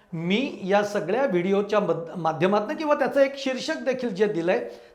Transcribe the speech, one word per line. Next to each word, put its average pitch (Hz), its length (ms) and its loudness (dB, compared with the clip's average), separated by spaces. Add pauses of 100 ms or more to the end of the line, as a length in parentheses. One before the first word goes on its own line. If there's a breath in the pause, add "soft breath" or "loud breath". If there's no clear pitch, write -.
(140 loud breath)
मी 185 500 -2
या 196 200 4
सगळ्या 208 420 0
व्हिडिओच्या 202 540 2
मध-, 165 380 -2
माध्यमातनं 185 580 0
किंवा 302 200 0
त्याचं 277 240 2
एक 269 180 4
शीर्षक 254 380 -4
देखील 247 400 -4
जे 202 100 2
दिलंय, 185 440 0 (240 loud breath)